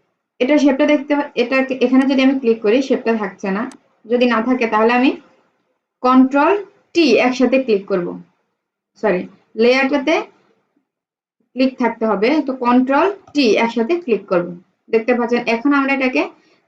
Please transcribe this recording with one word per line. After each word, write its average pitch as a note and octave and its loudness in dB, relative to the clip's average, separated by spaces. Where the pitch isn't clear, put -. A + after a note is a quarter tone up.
এটা B3+ 2
শেপটা C#4 2
দেখতে D4 0
পা-, C#4+ -4
এটা B3 -2
এখানে C4 2
যদি C4 0
আমি C4+ 4
ক্লিক A3+ 0
করি, G#3+ 2
শেপটা A#3 -2
থাকছে G3 -8
না। G3+ -4
যদি A#3+ 0
না A#3 0
থাকে B3 -2
তাহলে A3 0
আমি B3+ 2
কন্ট্রোল C4 4
টি E4+ 2
একসাথে B3+ 0
ক্লিক G#3+ 0
করব, F3+ -4
সরি, F#3+ 0
লেয়ারটাতে C4 0
ক্লিক C4 0
থাকতে A3+ -2
হবে, G#3+ 0
তো C4 -4
কন্ট্রোল B3+ 2
টি D4 0
একসাথে A3+ -2
ক্লিক G#3+ -2
করব। F3+ 0
দেখতে A3 0
পাচ্ছেন A#3 -2
এখন A#3 -2
আমরা C#4 0
এটাকে C4 -2